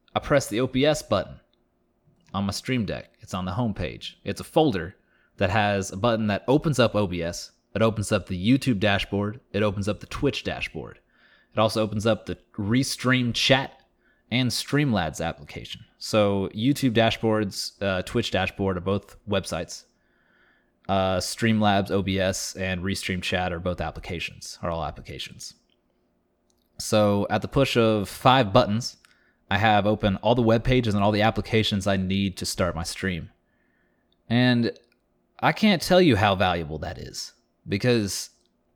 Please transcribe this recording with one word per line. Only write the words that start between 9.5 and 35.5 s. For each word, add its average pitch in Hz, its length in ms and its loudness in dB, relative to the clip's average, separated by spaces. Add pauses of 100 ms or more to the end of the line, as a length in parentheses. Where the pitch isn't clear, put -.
It 104 100 0
opens 101 260 -2
up 101 120 -4
the - 60 -20
Twitch - 360 -2
dashboard. - 560 -8 (560)
It 107 60 0
also 110 240 2
opens 107 200 -4
up 110 220 0
the - 100 -6 (220)
Restream 123 760 0
chat - 500 0 (500)
and 123 180 2
Streamlabs 101 720 0
application. - 580 -10 (160)
So 101 540 2
YouTube 123 420 0
dashboards, 110 840 0
uh, 95 220 -2
Twitch - 300 -4
dashboard 95 440 -2
are 87 40 -6
both 98 360 -4 (120)
websites. 90 560 -6 (1040)
Uh, 95 300 0
Streamlabs, 104 760 2
O 98 100 0
B 95 160 -2
S, 95 380 -2
and 92 260 -4
Restream 95 400 -4
chat 90 300 -2
are 85 80 -6
both 87 200 -4
applications, - 800 -10
are 87 80 -4
all 82 140 -4
applications. - 720 -12 (1200)
So 104 520 2
at 107 120 0
the 113 60 -8
push 139 280 0
of 110 320 2
five 127 440 2
buttons, 117 440 2 (520)
I 98 100 2
have 104 280 4
open 104 300 2
all 113 180 2
the 123 80 2
web 113 220 4
pages 120 300 2
and 101 100 2
all 104 80 4
the 104 100 2
applications 107 640 0
I 98 100 2
need 95 420 0
to 90 80 -6
start 87 280 -2
my 82 80 -6
stream. 85 480 -6 (1000)
And 120 440 4 (640)
I 143 140 2